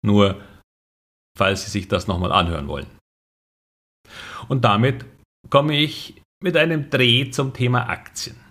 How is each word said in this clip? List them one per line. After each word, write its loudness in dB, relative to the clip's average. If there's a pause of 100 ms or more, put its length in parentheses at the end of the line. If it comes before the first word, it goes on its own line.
Nur, 4 (960)
falls 0
Sie -12
sich -6
das -2
nochmal -2
anhören 0
wollen. -10 (1600)
Und 0
damit 2 (440)
komme 2
ich -4 (220)
mit 0
einem 0
Dreh 2
zum -4
Thema 0
Aktien. -10 (140)